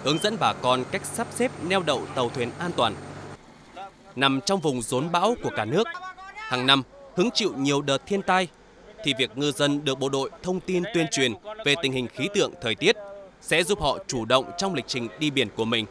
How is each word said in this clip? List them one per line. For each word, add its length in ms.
hướng 140
dẫn 220
bà 140
con 380
cách 140
sắp 260
xếp 200
neo 160
đậu 220
tàu 140
thuyền 300
an 160
toàn. 200
Nằm 300
trong 140
vùng 220
rốn 300
bão 320
của 120
cả 100
nước, 220
hàng 300
năm 180
hứng 180
chịu 240
nhiều 240
đợt 240
thiên 160
tai, 260
thì 140
việc 200
ngư 140
dân 340
được 140
bộ 100
đội 200
thông 160
tin 240
tuyên 180
truyền 220
về 160
tình 100
hình 160
khí 260
tượng 280
thời 140
tiết 200
sẽ 220
giúp 180
họ 160
chủ 180
động 320
trong 160
lịch 140
trình 200
đi 100
biển 260
của 100
mình. 260